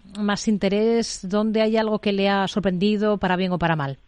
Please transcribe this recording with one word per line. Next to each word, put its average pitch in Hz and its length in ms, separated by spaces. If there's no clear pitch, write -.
más 208 280
interés, 214 800
dónde 214 340
hay 220 140
algo 220 220
que 208 140
le 196 160
ha 196 180
sorprendido 196 720
para 185 180
bien 185 160
o 175 60
para 165 160
mal? 139 340